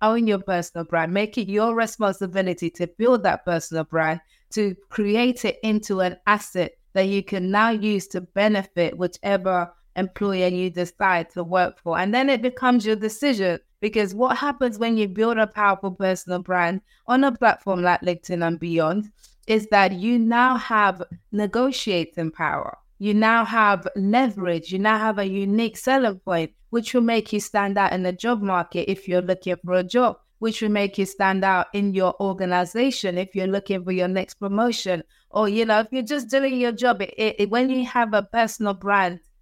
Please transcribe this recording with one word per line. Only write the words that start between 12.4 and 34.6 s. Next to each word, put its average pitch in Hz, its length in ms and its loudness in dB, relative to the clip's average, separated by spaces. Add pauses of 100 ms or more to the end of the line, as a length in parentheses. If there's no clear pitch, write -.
becomes 247 440 2
your 220 120 0
decision, 214 640 -2 (200)
because 208 340 -2
what 247 240 0
happens 269 400 -2
when 226 200 0
you 214 100 0
build 220 300 0
a 220 100 4
powerful 196 440 0
personal 180 500 -2
brand 180 400 0 (260)
on 254 160 4
a 277 80 4
platform 196 500 0
like 175 200 2
LinkedIn 175 440 -4
and 170 140 -2
beyond 170 500 -2 (380)
is 220 240 0
that 196 220 6
you 220 260 0
now 240 380 4
have 208 440 2 (300)
negotiating 202 1000 -2
power. 147 460 -4 (220)
You 208 160 0
now 220 300 4
have 208 500 2
leverage. 196 760 0
You 190 80 -2
now 214 200 2
have 220 180 0
a 202 80 -2
unique 196 500 0
selling 247 440 0
point, 165 320 -2 (180)
which 226 240 -4
will 247 80 4
make 226 320 0
you 208 60 0
stand 202 380 -2
out 196 160 2
in 185 100 -2
the 180 100 -2
job 220 300 -2
market 175 480 -2
if 190 160 -6
you're 180 160 2
looking 180 320 -2 (100)
for 180 80 -4
a 180 100 2
job, 226 340 0 (200)
which 220 240 -4
will 214 80 -2
make 202 300 0
you 190 80 0
stand 190 360 0
out 190 300 2
in 202 220 0
your 185 260 2
organization 190 960 0
if 190 180 -6
you're 190 120 -2
looking 196 360 -2
for 180 80 -4
your 180 160 0
next 185 280 -4
promotion. 202 680 -2 (300)